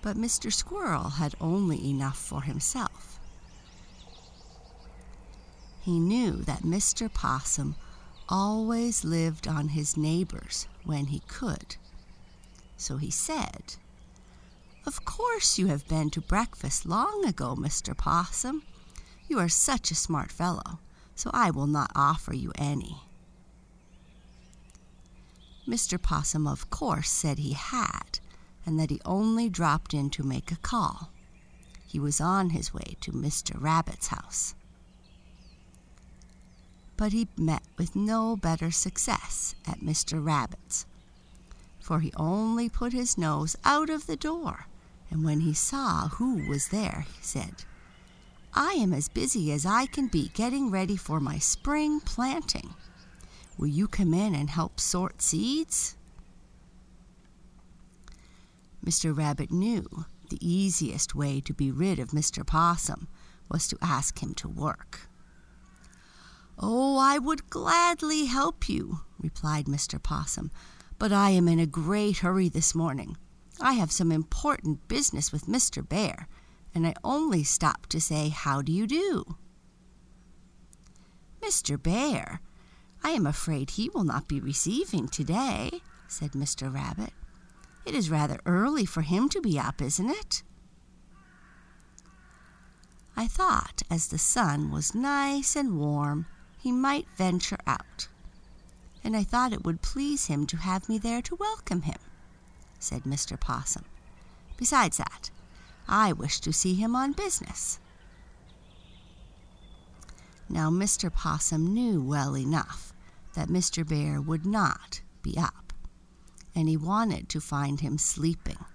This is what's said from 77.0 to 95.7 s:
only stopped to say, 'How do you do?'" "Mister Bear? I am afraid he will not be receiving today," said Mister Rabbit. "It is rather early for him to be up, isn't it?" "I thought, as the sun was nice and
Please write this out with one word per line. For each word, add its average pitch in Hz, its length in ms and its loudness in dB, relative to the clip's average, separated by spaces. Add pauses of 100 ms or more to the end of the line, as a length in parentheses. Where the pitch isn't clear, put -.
only 269 400 2
stopped - 460 2
to 160 100 -2
say, 151 300 0
'How 143 320 0
do 139 100 0
you 202 160 2
do?'" 302 480 0 (2000)
"Mister 381 360 0
Bear? 196 640 0 (640)
I 294 60 2
am 247 180 4
afraid 147 440 0
he 220 180 -2
will 240 160 0
not 135 240 0
be 139 100 0
receiving 170 680 0
today," 226 720 0 (260)
said - 260 -6
Mister 135 360 -2
Rabbit. 139 440 -6 (720)
"It 339 100 -6
is 214 160 2
rather 151 360 2
early 214 400 4
for 165 160 -2
him 180 280 4
to 381 120 -2
be 180 180 2
up, - 220 -2
isn't 147 280 0
it?" 427 340 -2 (2750)
"I 226 100 0
thought, - 640 4
as 170 180 2
the 156 100 -4
sun 151 520 4
was 151 260 -2
nice 277 640 2
and 254 200 2